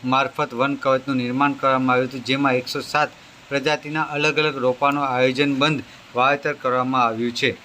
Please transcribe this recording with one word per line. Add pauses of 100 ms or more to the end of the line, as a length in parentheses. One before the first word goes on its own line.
મારફત
વન
કવચનું
નિર્માણ
કરવામાં
આવ્યું
હતું,
જેમાં
એકસો
સાત (400)
પ્રજાતિના
અલગ
અલગ
રોપાનું
આયોજનબંધ (320)
વાવેતર
કરવામાં
આવ્યું
છે. (140)